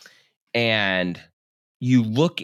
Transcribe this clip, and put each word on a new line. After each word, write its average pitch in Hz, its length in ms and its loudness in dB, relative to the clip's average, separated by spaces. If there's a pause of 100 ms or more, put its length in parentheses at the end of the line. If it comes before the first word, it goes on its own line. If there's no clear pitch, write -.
(560)
and 98 680 0 (580)
you 127 220 4
look 127 420 -2